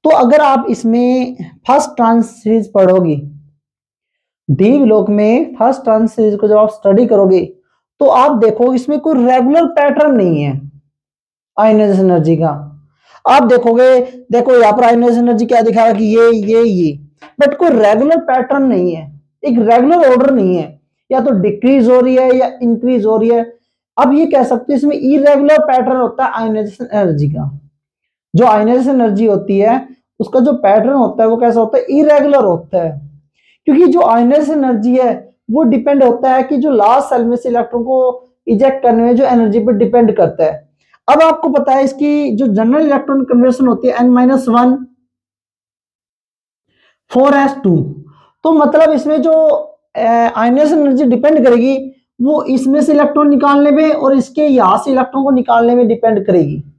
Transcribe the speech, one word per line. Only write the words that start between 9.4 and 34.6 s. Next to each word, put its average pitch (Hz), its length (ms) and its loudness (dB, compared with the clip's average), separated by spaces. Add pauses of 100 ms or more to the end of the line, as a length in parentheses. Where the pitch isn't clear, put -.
pattern 294 480 0
नहीं 170 280 0
है 139 180 -6 (960)
ionization 208 480 2
energy 165 320 0
का। 160 140 -2 (760)
आप 269 180 4
देखोगे, 247 580 2 (320)
देखो 240 240 0
यहाँ 220 160 4
पर 240 120 0
ionization 240 380 2
energy 240 240 0
क्या 233 140 0
दिखा 226 200 0
रहा 226 80 2
है 220 60 0
कि 214 100 -2
ये, 226 260 2
ये, 226 320 0
ये, 175 360 -2 (440)
but 285 120 0
कोई 349 140 0
regular 240 520 2
pattern 262 420 -2
नहीं 180 320 -2
है, 156 120 -14 (380)
एक 247 140 0
regular 254 520 2
order 254 200 2
नहीं 190 260 0
है, 156 240 -10 (300)
या 262 100 -2
तो 254 120 -2
decrease 220 580 0
हो 254 100 4
रही 254 160 0
है 254 200 2
या 254 140 -2 (120)
increase 233 440 -2
हो 220 100 0
रही 226 140 0
है। 233 220 -2 (440)
अब 254 180 0
ये 320 120 2
कह 262 180 0
सकते 247 280 -4
हैं 269 60 -2
इसमें 285 180 -2
irregular 285 640 2
pattern 254 380 0
होता 247 280 -4
है - 100 -4
ionization 214 580 -6
energy 160 380 -2
का। - 200 -8 (840)
जो 233 120 4
ionization 233 440 0
energy 226 360 0
होती 196 320 -2
है 233 300 0 (320)
उसका 254 200 -2
जो 269 120 2
pattern 220 400 0
होता 247 300 -2
है 220 60 2
वो 226 80 0
कैसा 233 240 0
होता 220 180 -2
है? - 120 -4
Irregular 285 540 2
होता 175 380 -4
है, 147 180 -8 (680)
क्योंकि 320 200 4
जो 294 160 2
आयनाइजेशन 277 600 0